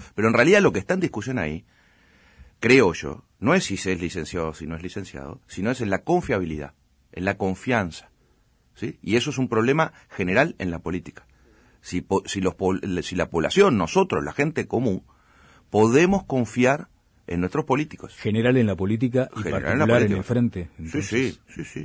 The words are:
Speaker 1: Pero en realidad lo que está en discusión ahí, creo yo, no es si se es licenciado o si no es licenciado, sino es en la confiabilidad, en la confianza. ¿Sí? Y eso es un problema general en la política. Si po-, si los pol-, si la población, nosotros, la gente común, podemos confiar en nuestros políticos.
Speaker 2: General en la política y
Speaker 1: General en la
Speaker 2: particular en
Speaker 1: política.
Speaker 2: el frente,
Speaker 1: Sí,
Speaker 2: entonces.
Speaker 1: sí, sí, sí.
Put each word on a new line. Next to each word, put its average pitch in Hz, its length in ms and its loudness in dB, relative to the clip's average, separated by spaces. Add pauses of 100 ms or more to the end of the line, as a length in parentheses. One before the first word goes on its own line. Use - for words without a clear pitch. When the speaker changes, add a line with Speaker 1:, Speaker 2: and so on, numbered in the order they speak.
(140)
Speaker 1:
Pero 107 140 2
en 117 40 4
realidad 190 300 6
lo 151 100 6
que - 60 -2
está 98 160 -2
en 185 60 -2
discusión 127 380 -4
ahí, 80 280 -6 (920)
creo 113 340 6
yo, 69 300 -8 (160)
no 113 140 2
es 190 100 2
si 98 120 -4
se 92 160 -2
es 85 80 -4
licenciado 82 480 -6
o 78 60 -8
si 80 120 -12
no 82 80 -8
es 82 80 -12
licenciado, 87 640 -12
sino 98 240 -6
es 127 120 -4
en 104 80 -2
la 95 80 0
confiabilidad, 87 720 -2 (400)
en 90 140 -6
la 98 100 -2
confianza. 95 720 -2 (640)
¿Sí? - 280 -10
Y 101 140 0
eso 123 120 0
es 143 80 -6
un 131 140 -2
problema 131 420 2 (160)
general 104 500 0
en 90 120 -4
la 82 80 -6
política. - 480 -8 (560)
Si 90 180 -4
po-, 95 240 0
si - 160 -6
los 92 140 0
pol-, 95 260 0 (220)
si - 140 -8
la 82 120 -2
población, 117 480 4
nosotros, 90 480 0
la 73 80 -8
gente - 340 -2
común, 110 380 -2 (640)
podemos 143 560 4
confiar 127 640 0 (380)
en 85 140 -2
nuestros 139 260 -2
políticos. - 500 -4
Speaker 2:
General 113 400 2
en 120 100 4
la 98 80 0
política 113 640 0
y 110 60 -8
Speaker 1:
General 73 320 -2
en 131 40 0
la 151 80 2
Speaker 2:
particular 120 160 6
en 107 60 2
Speaker 1:
política. 101 100 0
Speaker 2:
el 92 60 -4
frente, 117 400 -2 (140)
Speaker 1:
Sí, 82 60 -12
Speaker 2:
entonces. 101 220 -6
Speaker 1:
sí, 110 340 -2 (140)
sí, 80 100 -10
sí. - 200 -14